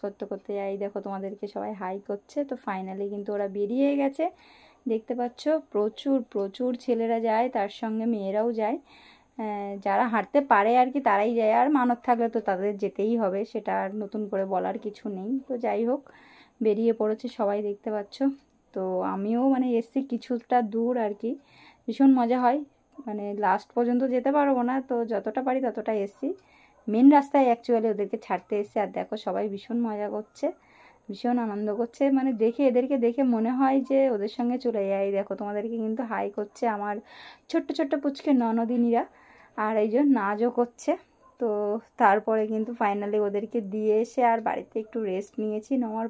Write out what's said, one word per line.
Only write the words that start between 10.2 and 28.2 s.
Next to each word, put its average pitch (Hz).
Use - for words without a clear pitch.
পারে 208
আর 254
কি 285
তারাই 208
যায়, 220
আর 262
মানত 247
থাকলে 233
তো 226
তাদের 196
যেতেই 202
হবে, 196
সেটা 202
আর 196
নতুন 214
করে 196
বলার 185
কিছু 208
নেই। 190
তো 269
যাই 208
হোক, 277
বেরিয়ে 220
পড়েছে 214
সবাই 202
দেখতে 202
পাচ্ছ। 202
তো 190
আমিও 214
মানে 254
এসছি 233
কিছুটা 240
দূর 233
আর 202
কি, 226
ভীষণ 269
মজা 240
হয়। 262
মানে 208
লাস্ট 196
পর্যন্ত 240
যেতে 254
পারবো 277
না, 254
তো 254
যতটা 214
পারি 262
ততটা 220
এসছি। 202
মেন 226
রাস্তায় 277
actually 233
ওদেরকে 196